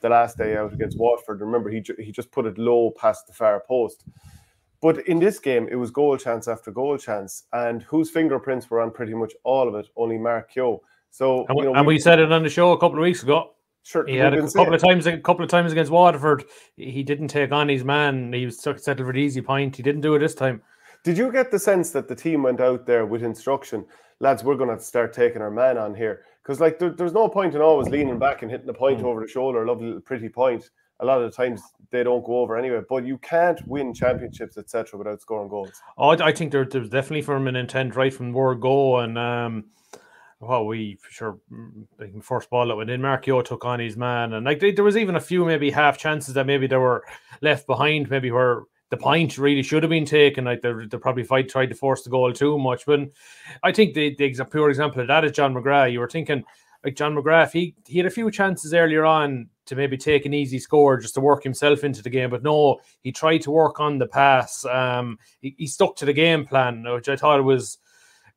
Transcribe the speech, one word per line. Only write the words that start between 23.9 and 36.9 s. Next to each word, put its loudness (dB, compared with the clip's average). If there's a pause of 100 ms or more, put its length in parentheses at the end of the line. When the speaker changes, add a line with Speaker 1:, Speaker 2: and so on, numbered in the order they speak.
Speaker 1:
"Lads, 0
we're 2
gonna -2
have -6
to -18
start -4
taking 0
our -6
man 0
on -6
here"? -6 (200)
'Cause, -8
like, 2
there, -2
there's -4
no 4
point -2
in 0
always 6
leaning -2
back 0
and -10
hitting -12
the -8
point 0
Speaker 2:
Mm. -6
Speaker 1:
over -4
the -10
shoulder, -2
a -2
lovely -4
little -10
pretty -10
point. -2 (300)
A -6
lot 2
of -4
the -20
times -4 (280)
they -2
don't 0
go -2
over -2
anyway. -2
But -4
you -8
can't -2
win -6
championships, -4
et -18
cetera, -8
without -10
scoring -8
goals. -12 (160)
Speaker 2:
Oh, 4
I, 4
I 2
think -4
there, 0
there -6
was -10
definitely -4